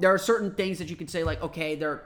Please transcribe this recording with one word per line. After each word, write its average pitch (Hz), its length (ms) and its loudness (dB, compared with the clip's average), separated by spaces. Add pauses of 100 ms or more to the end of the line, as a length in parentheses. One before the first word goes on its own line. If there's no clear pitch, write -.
there 185 120 8
are 190 60 6
certain 208 340 2
things 190 280 -2
that 165 100 -8
you 165 60 -8
can 156 100 -10
say, 170 160 -4
like, 156 180 -2
okay, 156 360 -4
there, 151 300 -4